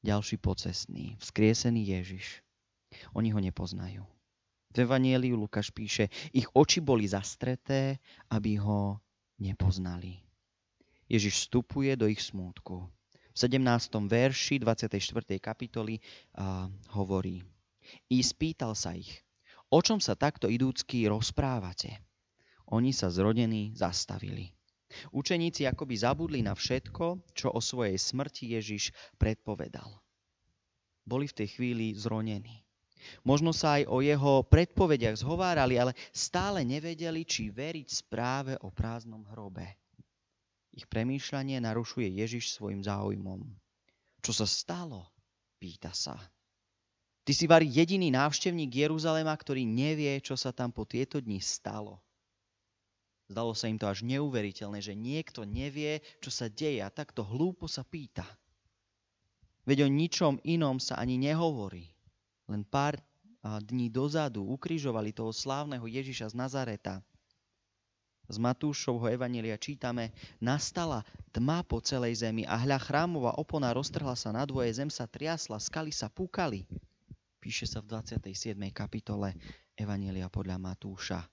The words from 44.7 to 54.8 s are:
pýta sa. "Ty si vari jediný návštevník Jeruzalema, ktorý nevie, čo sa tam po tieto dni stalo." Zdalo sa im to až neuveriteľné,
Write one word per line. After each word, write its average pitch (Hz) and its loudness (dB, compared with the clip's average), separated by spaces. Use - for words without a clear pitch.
pýta 85 -12
sa. - -6
"Ty 139 4
si 160 2
vari 165 12
jediný 165 4
návštevník 147 2
Jeruzalema, 156 2
ktorý 135 -2
nevie, 139 0
čo 131 -6
sa 123 -4
tam 123 -2
po 110 -6
tieto 131 -4
dni 107 -4
stalo." 104 -8
Zdalo 113 -2
sa 113 -2
im 107 -2
to 107 0
až 98 -2
neuveriteľné, 110 -4